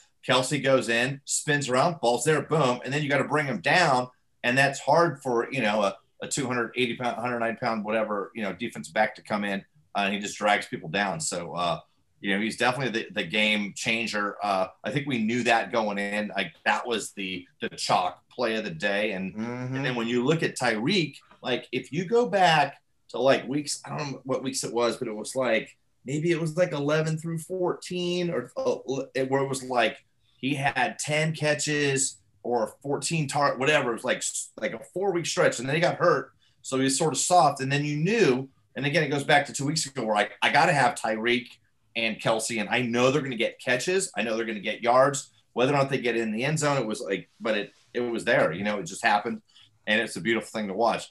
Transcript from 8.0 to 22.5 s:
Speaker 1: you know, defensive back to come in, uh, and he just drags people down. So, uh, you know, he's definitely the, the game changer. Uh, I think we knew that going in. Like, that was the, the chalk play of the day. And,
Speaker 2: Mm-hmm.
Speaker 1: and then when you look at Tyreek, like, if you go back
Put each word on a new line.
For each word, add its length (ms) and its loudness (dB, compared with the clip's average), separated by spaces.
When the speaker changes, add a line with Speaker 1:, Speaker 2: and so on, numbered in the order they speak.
Speaker 1:
you 80 -8
know, 100 -4
defensive 420 -10
back 220 2
to 60 -20
come 220 -4
in, 200 -4
uh, 80 0
and 120 0
he 60 -4
just 180 -8
drags 280 2
people 220 -10
down. 320 -2
So, 340 -6
uh, 260 -2
you 140 -2
know, 60 0
he's 160 -2
definitely 460 0
the, 200 -6
the 40 -6
game 500 0
changer. 680 -2
Uh, 260 0
I 80 -6
think 160 -4
we 120 -2
knew 240 0
that 300 2
going 260 0
in. 360 -2
Like, 180 -4
that 220 2
was 260 -4
the, 340 -8
the 100 -4
chalk 600 -2
play 240 -2
of 100 -2
the 60 -6
day. 420 -2
And, 220 -6
Speaker 2:
Mm-hmm. 420 -6
Speaker 1:
and 80 -4
then 100 -2
when 120 -2
you 180 0
look 180 2
at 140 -2
Tyreek, 600 0
like, 300 -4
if 200 -6
you 140 -2
go 200 2
back 540 4